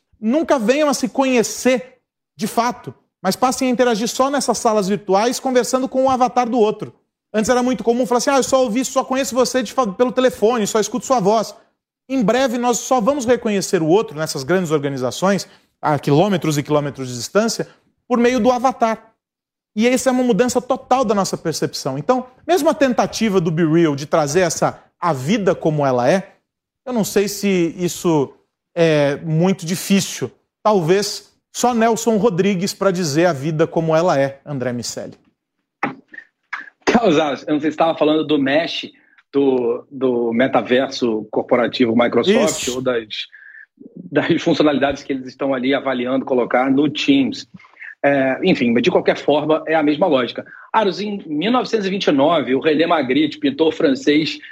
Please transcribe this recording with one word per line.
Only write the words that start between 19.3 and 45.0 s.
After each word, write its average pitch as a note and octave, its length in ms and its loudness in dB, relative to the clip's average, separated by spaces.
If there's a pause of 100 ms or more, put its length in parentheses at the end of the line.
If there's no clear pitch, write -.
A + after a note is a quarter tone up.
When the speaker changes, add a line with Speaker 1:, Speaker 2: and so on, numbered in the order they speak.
Speaker 1:
E G#3+ 120 2
essa B3+ 220 2
é - 20 2
uma B3+ 120 2
mudança B3 360 2
total C4 460 0
da G#3+ 80 2
nossa F#3+ 240 -2
percepção. D3+ 600 -6
Então, B3+ 280 0 (200)
mesmo E4 220 0
a D4+ 60 2
tentativa A3 640 0
do E3+ 120 0
Be D#3+ 120 0
Real D#3+ 320 4
de C#3+ 120 -8
trazer D3+ 320 0
essa, D#3+ 440 -2 (160)
a E3+ 140 0
vida F3 400 0
como D3+ 320 -2
ela B2+ 240 2
é, F#3 220 0 (520)
eu B3+ 80 -10
não A#3 120 0
sei G3+ 240 0
se F#3 500 -2
isso E3 560 -2 (420)
é D3+ 420 2
muito E3 500 -2
difícil. F3+ 640 -2 (320)
Talvez G3 680 0 (240)
só B3 200 0
Nelson A3+ 420 2
Rodrigues F#3+ 560 0
pra F#3+ 160 0
dizer E3+ 380 0
a F3 60 2
vida D#3 340 -2
como D#3+ 280 0
ela E3 240 2
é, C#3 240 -2
André B2+ 300 -6
Miceli. A#2 400 -10 (1700)
Speaker 2:
Carlos G#3 360 4
Aros, C#3+ 280 -2
eu D#3 60 -2
não D3 80 0
sei D#3 80 -2
se D3 60 -4
estava E3 220 0
falando D#3 280 2
do D3 140 0
mesh, C#3+ 480 -2 (440)
do, B2+ 600 0
do B2 420 -2
metaverso B2 1000 0
corporativo A#2 640 0
Microsoft, A#2+ 680 2
Speaker 1:
Isso. B2 120 -6
Speaker 2:
ou C3 60 -8
das, A#2+ 260 -4 (880)
das D3+ 460 0
funcionalidades C#3 640 0